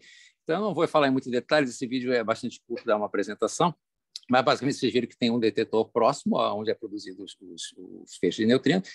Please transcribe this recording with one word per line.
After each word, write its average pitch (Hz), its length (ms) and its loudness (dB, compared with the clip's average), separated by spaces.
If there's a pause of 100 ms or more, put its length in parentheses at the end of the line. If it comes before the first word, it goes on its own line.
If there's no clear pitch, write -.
(440)
Então, 160 140 -2
eu 196 40 -2
não 208 120 -2
vou 160 120 2
falar 147 220 4
em 135 40 2
muitos 131 200 -2
detalhes, 127 380 2
esse 120 180 -8
vídeo 123 240 -4
é 120 100 2
bastante 113 460 -4
curto, 117 180 -8
dá 110 120 2
uma 104 80 -2
apresentação, 104 680 0 (560)
mas 127 140 4
basicamente 123 340 0
vocês 123 140 0
viram 117 160 0
que - 100 -16
tem 117 140 0
um 120 80 0
detetor 110 520 0
próximo 131 460 2
a 113 160 0
onde 107 160 -6
é 101 60 0
produzido 98 480 -12
os, - 160 -18
os, 87 380 -16
os 92 400 -20
feixes 87 220 0
de 107 60 2
neutrino 131 380 2 (100)